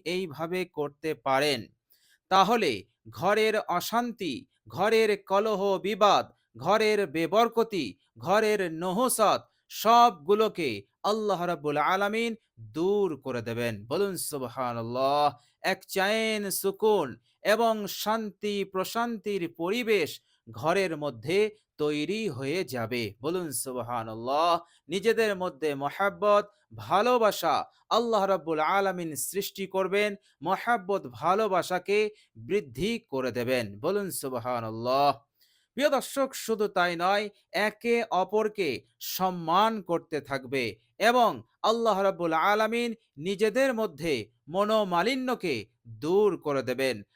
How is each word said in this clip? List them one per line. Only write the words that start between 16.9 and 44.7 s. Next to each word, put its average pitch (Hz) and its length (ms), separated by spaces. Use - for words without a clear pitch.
এবং 220 440
শান্তি 208 760
প্রশান্তির 196 920
পরিবেশ 202 640
ঘরের 160 460
মধ্যে 147 520
তৈরি 151 520
হয়ে 139 340
যাবে। 117 580
বলুন 165 300
সুবহানাল্লাহ। 123 1080
নিজেদের 208 460
মধ্যে 156 400
মহাব্বত, 196 800
ভালোবাসা 180 880
আল্লাহ 220 360
রাব্বুল 160 340
আলামিন 180 560
সৃষ্টি 190 520
করবেন, 190 480
মহাব্বত 185 640
ভালোবাসাকে 185 1040
বৃদ্ধি 165 640
করে 127 220
দেবেন। 117 480
বলুন 190 320
সুবহানাল্লাহ। 123 1040
প্রিয় 285 160
দর্শক, 269 440
শুধু 214 340
তাই 175 280
নয়, 202 340
একে 226 600
অপরকে 185 680
সম্মান 185 840
করতে 165 400
থাকবে 127 540
এবং 214 420
আল্লাহ 220 380
রাব্বুল 175 320
আলামিন 220 600
নিজেদের 214 560
মধ্যে 160 520
মনোমালিন্যকে 202 1160